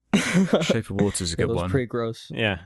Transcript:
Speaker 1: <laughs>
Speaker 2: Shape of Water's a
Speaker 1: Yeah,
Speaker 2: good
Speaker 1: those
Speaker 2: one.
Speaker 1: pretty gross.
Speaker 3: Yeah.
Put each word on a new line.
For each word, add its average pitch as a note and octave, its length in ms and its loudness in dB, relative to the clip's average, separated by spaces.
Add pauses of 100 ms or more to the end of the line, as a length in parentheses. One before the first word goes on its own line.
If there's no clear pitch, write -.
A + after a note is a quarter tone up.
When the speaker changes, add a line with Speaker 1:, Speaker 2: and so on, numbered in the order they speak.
(120)
Speaker 1:
<laughs> - 40 2 (460)
Speaker 2:
Shape A2+ 280 0
of G2 100 -2
Water's F#2+ 340 0
a - 40 -6
Speaker 1:
Yeah, - 80 2
Speaker 2:
good - 40 -2
Speaker 1:
those - 60 0
Speaker 2:
one. F2 140 -2
Speaker 1:
pretty B2+ 160 0
gross. A#2 440 -6
Speaker 3:
Yeah. G#2 360 0